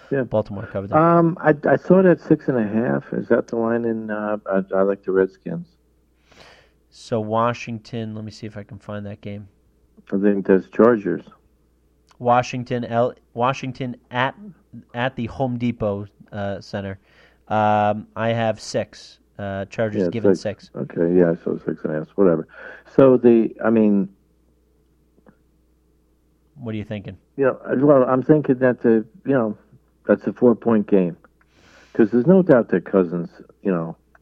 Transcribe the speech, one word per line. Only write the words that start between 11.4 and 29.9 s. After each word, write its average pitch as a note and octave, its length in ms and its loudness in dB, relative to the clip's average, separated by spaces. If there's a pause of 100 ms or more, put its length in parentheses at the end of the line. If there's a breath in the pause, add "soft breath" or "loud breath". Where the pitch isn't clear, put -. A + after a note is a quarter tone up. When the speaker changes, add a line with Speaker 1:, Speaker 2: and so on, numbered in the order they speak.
Speaker 2:
Washington, B2 640 -2
L-, A#2 320 -2 (180)
Washington B2+ 640 -6 (160)
at, B2 240 -2 (580)
at B2 220 -6
the A#2 120 -8
Home B2 300 -6
Depot, A2 480 -4 (280)
uh, G2+ 260 -8
Center. G2 400 -10 (480 soft breath)
Um, G#2+ 600 0 (100)
I A2+ 120 -2
have A2+ 300 -2
six. - 600 -10 (200)
Uh, G2 260 -8
Chargers G#2+ 380 -4
Speaker 1:
Yeah, F2 60 0
Speaker 2:
given G2+ 260 2
Speaker 1:
six. - 300 -8
Speaker 2:
six. - 100 -20
Speaker 1:
Okay, F2 420 -2
yeah, E2+ 160 4 (120)
so E2+ 200 -4
six D#2+ 200 -8
and D#2 80 -6
a D2+ 60 -4
half, D2+ 160 -10
whatever. E2+ 300 2 (500 loud breath)
So C3+ 220 8
the, A#2 460 4
I A2+ 60 0
mean, G#2 400 2 (2500)
Speaker 2:
What A#2 200 -10
are - 20 -6
you G#2 80 -8
thinking? G2+ 320 -12 (180)
Speaker 1:
you C3+ 100 -2
know, B2 140 0 (260)
well, C#3 220 6
I'm C3 140 0
thinking C#3 380 2
that B2+ 220 0
the, A2+ 220 4 (220)
you C3+ 80 -2
know, A2 240 -2 (500)